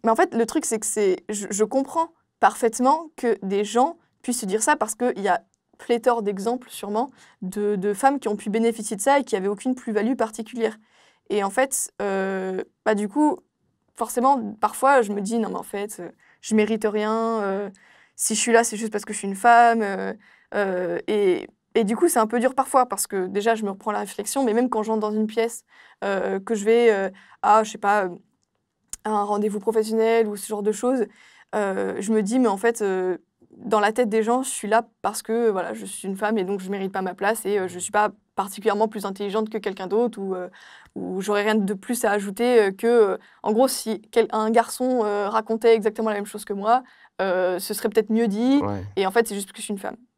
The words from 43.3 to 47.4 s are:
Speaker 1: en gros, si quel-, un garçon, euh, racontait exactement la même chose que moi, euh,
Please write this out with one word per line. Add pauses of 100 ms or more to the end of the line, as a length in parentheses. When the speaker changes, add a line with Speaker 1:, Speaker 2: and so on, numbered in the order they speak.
Speaker 1:
en
gros,
si
quel-,
un
garçon,
euh,
racontait
exactement
la
même
chose
que
moi, (400)
euh,